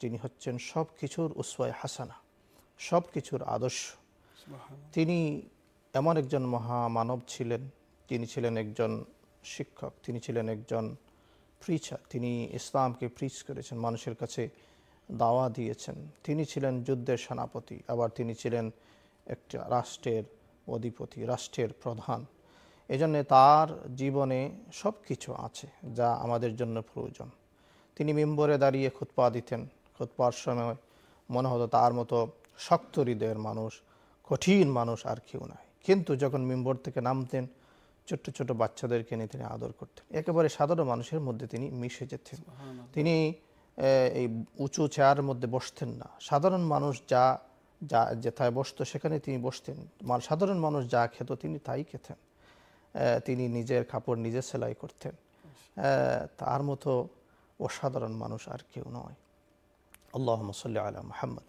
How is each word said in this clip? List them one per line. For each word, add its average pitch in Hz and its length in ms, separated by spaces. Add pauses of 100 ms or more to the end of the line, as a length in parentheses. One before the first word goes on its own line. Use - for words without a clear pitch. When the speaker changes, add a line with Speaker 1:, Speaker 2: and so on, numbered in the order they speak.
Speaker 1:
যিনি 117 160
হচ্ছেন 123 420
সব 160 280 (140)
কিছুর 156 360
উসওয়ায়ে 120 420
হাসানা, 127 360 (640)
সব 175 240 (100)
কিছুর 139 300
আদর্শ। 117 340
Speaker 2:
সুবহানাল্লাহ। - 1160
Speaker 1:
তিনি 160 500 (520)
এমন 156 220
একজন 135 300
মহামানব 120 840
ছিলেন, 120 420 (380)
তিনি 117 180
ছিলেন 117 300
একজন 110 480 (400)
শিক্ষক, - 480 (100)
তিনি 120 180
ছিলেন 113 280
একজন 113 480 (640)
প্রিচার, - 380 (120)
তিনি 120 340
ইসলামকে 123 640
প্রিচ - 340
করেছেন, 123 360
মানুষের 117 360
কাছে 117 340 (640)
দাওয়া 120 380
দিয়েছেন। 113 440 (300)
তিনি 151 200
ছিলেন 131 380
যুদ্ধের 127 360
সেনাপতি, - 720
আবার 117 220
তিনি 117 240
ছিলেন 117 360 (560)
একটা - 420
রাষ্ট্রের 117 560 (440)
অধিপতি, 117 580
রাষ্ট্রের 120 420 (140)
প্রধান। 117 440 (640)
এজন্যে 147 360
তার 143 720
জীবনে 135 540 (220)
সব - 200 (140)
কিছু - 280
আছে - 320 (280)
যা 120 180
আমাদের 117 440
জন্য 113 260
প্রয়োজন। 120 480 (680)
তিনি 151 160
মিম্বরে 151 460
দাঁড়িয়ে 135 320
খুতবা - 400
দিতেন, 120 380 (300)
খুতবার 123 340
সময় 120 440 (540)
মনে 127 180
হতো 120 180
তার 120 260
মতো 117 360 (300)
শক্ত - 400
হৃদয়ের 110 400
মানুষ, 110 420 (440)
কঠিন 175 460
মানুষ 117 360
আর 120 100 (100)
কেউ - 200
নাই। - 200 (180)
কিন্তু 180 320
যখন 131 260
মিম্বর 127 340
থেকে 131 240
নামতেন, 127 460 (600)
ছোট্ট - 240
ছোট 127 220
বাচ্চাদেরকে 117 640
নিয়ে 110 120
তিনি 131 160
আদর 117 280
করতেন, - 440
একেবারে 160 320
সাধারণ 156 360
মানুষের 123 360
মধ্যে 123 260
তিনি 123 240
মিশে 127 360
যেতেন। - 300
Speaker 2:
সুবহানাল্লাহ। 127 560
Speaker 1:
তিনি, 160 420 (420)
এ, 135 380
এই 117 300 (140)
উঁচু 147 300
চেয়ারের 143 340
মধ্যে 127 260
বসতেন 123 400
না। 117 200 (120)
সাধারণ 180 400
মানুষ 143 480
যা, 127 300 (440)
যা 117 320
যেথায় 117 360
বসতো 131 340
সেখানে 151 360
তিনি 135 180
বসতেন, 131 380 (260)
মান-, 123 180
সাধারণ 185 380
মানুষ 147 320
যা 117 160
খেত 123 260
তিনি 151 260
তাই 135 260
খেতেন। - 320 (840)
এ, 120 200
তিনি 127 280
নিজের 120 360
কাপড় 123 340
নিজে 117 240
সেলাই 117 320
করতেন। - 380 (640)
এ, 131 500 (120)
তার 139 240
মতো 139 460 (520)
অসাধারণ 127 520
মানুষ 113 360
আর 123 100 (160)
কেউ 123 160
নয়। 123 240 (1000)
আল্লাহুম্মা 113 400
সাল্লি 107 280
আলা 104 220
মুহাম্মদ। 120 460